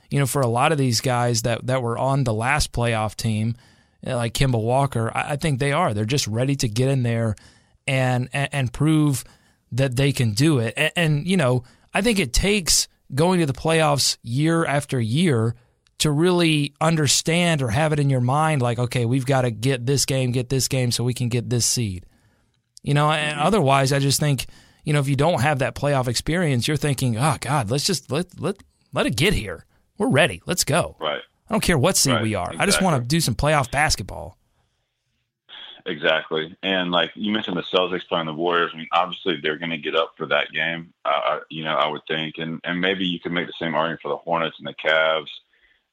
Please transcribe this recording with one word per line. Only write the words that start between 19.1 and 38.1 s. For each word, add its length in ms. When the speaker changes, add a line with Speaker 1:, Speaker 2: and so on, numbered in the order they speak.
Speaker 1:
gotta 260
get 340
this 200
game, 260
get 180
this 180
game 240
so 120
we 100
can 160
get 200
this 160
seed." 400
You 100
know, 180
and 260
Speaker 2:
Mm-hmm. 100
Speaker 1:
otherwise, 460
I 60
just 200
think, 280
you 100
know, 60
if 80
you 80
don't 260
have 180
that 160
playoff 320
experience, 600
you're 100
thinking, 400
"Oh, 220
God, 320
let's 140
just 260
let, 280
let, 180
let 120
it 100
get 180
here. 320
We're 120
ready. 360
Let's 180
go. 360
Speaker 2:
Right. 220
Speaker 1:
I 40
don't 80
care 160
what 200
seed 160
Speaker 2:
Right. 100
Speaker 1:
we 120
are. 220
I 80
just 160
wanna 160
Speaker 2:
Exactly. 200
Speaker 1:
do 40
some 140
playoff 360
basketball." 640
Speaker 2:
Exactly. 760
And, 300
like, 240
you 160
mentioned 260
the 60
Celtics 440
playing 200